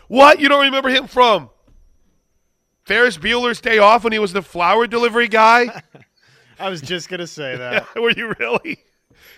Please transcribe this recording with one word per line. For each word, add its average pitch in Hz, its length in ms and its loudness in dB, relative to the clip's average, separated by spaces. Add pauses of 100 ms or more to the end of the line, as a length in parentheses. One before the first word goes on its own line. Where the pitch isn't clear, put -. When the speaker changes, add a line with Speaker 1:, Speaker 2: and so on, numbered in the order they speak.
Speaker 1:
"What? 277 320 4
You 277 80 2
don't 277 160 2
remember 269 240 -2
him 262 180 -2
from 214 440 0 (1300)
Ferris 226 320 0
Bueller's 233 440 -4
Day 226 180 0
Off 208 240 4
when 226 100 -2
he 220 60 -4
was 202 140 -4
the 190 100 -4
flower 190 460 0
delivery 233 400 -2
guy?" 226 540 2 (380)
<laughs> - 380 -20
Speaker 2:
I 190 100 -8
was 175 120 -10
just 160 280 -10
gonna 175 200 -10
say 131 280 -10
that. 123 380 -8
Speaker 1:
<laughs> - 0 -
Were 233 160 -2
you 220 300 -4
really? 240 380 -6 (600)